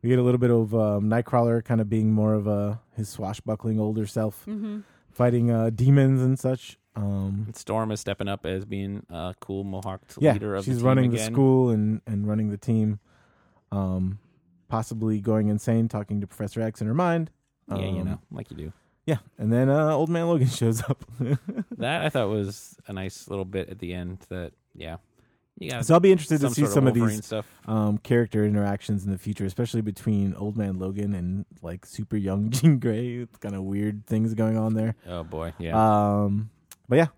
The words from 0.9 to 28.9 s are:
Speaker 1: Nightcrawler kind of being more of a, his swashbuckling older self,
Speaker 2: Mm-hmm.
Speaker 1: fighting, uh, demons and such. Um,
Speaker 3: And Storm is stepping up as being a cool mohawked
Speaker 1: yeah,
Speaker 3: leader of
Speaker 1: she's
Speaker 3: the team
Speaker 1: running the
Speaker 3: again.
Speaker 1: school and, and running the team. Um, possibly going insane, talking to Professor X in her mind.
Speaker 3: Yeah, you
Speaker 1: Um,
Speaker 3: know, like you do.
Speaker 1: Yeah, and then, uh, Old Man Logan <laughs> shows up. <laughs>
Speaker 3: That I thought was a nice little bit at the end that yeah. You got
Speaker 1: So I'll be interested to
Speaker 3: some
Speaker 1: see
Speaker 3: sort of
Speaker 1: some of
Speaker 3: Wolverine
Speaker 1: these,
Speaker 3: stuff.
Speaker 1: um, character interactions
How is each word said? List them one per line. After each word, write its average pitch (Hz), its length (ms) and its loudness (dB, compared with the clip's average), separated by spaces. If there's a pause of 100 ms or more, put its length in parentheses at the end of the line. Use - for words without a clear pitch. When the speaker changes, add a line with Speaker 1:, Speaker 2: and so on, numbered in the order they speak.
Speaker 1:
Nightcrawler 117 560 2
kind 113 160 2
of 107 80 0
being 110 240 2
more 107 220 4
of 104 120 0
a, 104 340 0 (160)
his 107 120 -6
swashbuckling 107 720 -4
older 107 280 0
self, 110 400 -4
Speaker 2:
Mm-hmm. 208 340 -8 (300)
Speaker 1:
fighting, 120 400 2
uh, 113 200 2
demons 135 520 6
and 127 160 2
such. - 400 -6 (180)
Um, 101 500 -2
Speaker 3:
And 110 100 -12
Storm 110 360 -4
is 104 80 -6
stepping 98 280 -6
up 98 180 -6
as 92 180 -4
being 98 460 -8
a 87 300 -8
cool 98 240 -6
mohawked 95 560 -10
Speaker 1:
yeah, 147 120 6
Speaker 3:
leader 104 240 -2
of 98 80 -4
Speaker 1:
she's 123 120 -2
Speaker 3:
the 117 40 -2
team 120 60 2
Speaker 1:
running 131 240 4
the 117 80 0
Speaker 3:
again. 110 140 -2
Speaker 1:
school 131 380 6
and, 107 360 0
and 104 200 -4
running 107 240 0
the 101 60 -6
team. 107 420 0 (720)
Um, 95 480 -2 (500)
possibly 110 520 -2
going 107 280 2
insane, 113 400 2
talking 104 320 -4
to 101 60 -6
Professor 107 340 -8
X 110 200 -4
in 107 60 -2
her 110 80 0
mind. 170 360 0 (380)
Speaker 3:
Yeah, 98 100 -6
you 95 220 -2
Speaker 1:
Um, 92 60 -4
Speaker 3:
know, 98 140 -6 (100)
like - 200 -12
you - 60 -14
do. 76 160 -12 (340)
Speaker 1:
Yeah, 156 120 0 (200)
and 110 140 0
then, 127 160 4
uh, 151 260 2
Old 156 160 0
Man 170 160 0
Logan 151 220 4
<laughs> - 0 -
shows 113 340 0
up. - 220 -6 (160)
<laughs> 131 180 0 (400)
Speaker 3:
That 143 260 -2
I 156 40 0
thought 123 200 0
was 104 480 -4 (120)
a 104 40 -10
nice 95 360 -10
little 98 160 -4
bit 95 240 -6
at 95 100 -14
the 87 160 -8
end 90 240 -8 (120)
that 90 220 -8 (260)
yeah. 80 180 -10 (600)
You 156 140 -10
got 120 120 -6
Speaker 1:
So 160 100 4
I'll 175 60 8
be 190 120 8
interested 160 240 2
to 143 100 2
Speaker 3:
some 120 80 0
Speaker 1:
see - 60 0
Speaker 3:
sort 127 80 4
of 101 60 -2
Speaker 1:
some 139 120 6
of 120 80 4
Speaker 3:
Wolverine 113 220 2
Speaker 1:
these, 104 100 -10
Speaker 3:
stuff. 107 200 -6 (200)
Speaker 1:
um, 107 320 0
character 113 460 2
interactions 101 600 -2